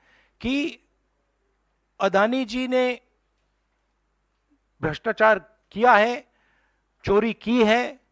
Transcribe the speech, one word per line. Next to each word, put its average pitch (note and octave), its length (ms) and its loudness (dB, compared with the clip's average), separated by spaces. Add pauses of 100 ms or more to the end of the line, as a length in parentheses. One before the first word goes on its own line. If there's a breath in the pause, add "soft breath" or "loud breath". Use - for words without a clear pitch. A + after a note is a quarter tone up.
(400)
कि C4+ 380 -6 (1200)
अदानी G#3 440 0
जी B3 240 -8
ने B3+ 320 -2 (1800)
भ्रष्टाचार G#3+ 560 0 (340)
किया A3+ 200 4
है, A3 360 2 (760)
चोरी G#3 280 0
की A3+ 320 0
है A#3 360 -2 (120)